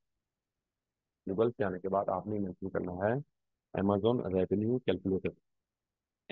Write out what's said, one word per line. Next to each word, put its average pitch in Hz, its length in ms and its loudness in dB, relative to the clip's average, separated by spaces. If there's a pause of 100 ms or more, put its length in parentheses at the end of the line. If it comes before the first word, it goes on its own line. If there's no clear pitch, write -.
(1300)
Google 110 260 2
पे - 80 -2
आने 92 160 -2
के 95 80 -8
बाद 98 220 0
आपने 98 300 -2
mention 95 300 -6
करना 90 220 -4
है 107 320 0 (560)
Amazon 101 540 2
revenue 101 440 2
calculator, 95 520 0 (1040)